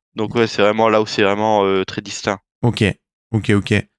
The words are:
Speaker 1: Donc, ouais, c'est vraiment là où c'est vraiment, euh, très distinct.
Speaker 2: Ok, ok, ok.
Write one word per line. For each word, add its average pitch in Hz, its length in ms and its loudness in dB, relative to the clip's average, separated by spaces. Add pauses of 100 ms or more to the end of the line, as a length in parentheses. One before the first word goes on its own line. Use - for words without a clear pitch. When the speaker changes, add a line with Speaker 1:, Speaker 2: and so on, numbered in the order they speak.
(160)
Speaker 1:
Donc, 107 200 -6
ouais, 117 100 4
c'est 107 160 -2
vraiment 110 260 2
là 107 140 4
où 107 40 -2
c'est - 180 -2
vraiment, 104 420 2
euh, 95 180 0
très - 160 -8
distinct. 101 380 -6 (240)
Speaker 2:
Ok, 113 220 0 (480)
ok, 110 180 -2
ok. 101 240 2 (240)